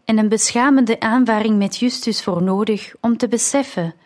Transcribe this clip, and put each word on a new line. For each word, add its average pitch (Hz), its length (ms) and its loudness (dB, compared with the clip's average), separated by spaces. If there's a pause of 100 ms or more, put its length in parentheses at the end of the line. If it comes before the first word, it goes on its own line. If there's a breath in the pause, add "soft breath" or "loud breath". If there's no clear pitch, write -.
en 220 140 2
een 214 100 2
beschamende 233 720 2
aanvaring 220 580 2
met 196 180 -2
Justus 233 460 -4
voor 175 200 -2
nodig 196 580 -2
om 233 160 0
te 233 120 -2
beseffen 220 680 -2 (100)